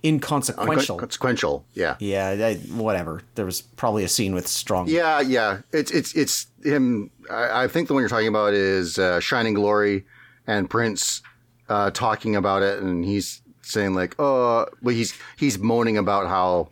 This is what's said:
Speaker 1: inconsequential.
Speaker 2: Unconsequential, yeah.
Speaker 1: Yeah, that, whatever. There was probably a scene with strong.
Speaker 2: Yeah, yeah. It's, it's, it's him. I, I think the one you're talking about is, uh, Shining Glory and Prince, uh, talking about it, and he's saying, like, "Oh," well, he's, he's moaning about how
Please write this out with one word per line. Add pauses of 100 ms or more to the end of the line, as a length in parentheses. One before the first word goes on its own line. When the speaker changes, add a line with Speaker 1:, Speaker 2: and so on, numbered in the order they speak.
Speaker 1:
inconsequential.
Speaker 2:
Unconsequential, (100)
yeah.
Speaker 1:
Yeah,
that, (120)
whatever. (140)
There
was
probably
a
scene
with
strong.
Speaker 2:
Yeah,
yeah. (120)
It's,
it's,
it's (160)
him. (200)
I,
I
think
the
one
you're
talking
about
is,
uh,
Shining
Glory (420)
and
Prince, (460)
uh,
talking
about
it,
and
he's (220)
saying,
like,
"Oh," (160)
well,
he's, (240)
he's
moaning
about
how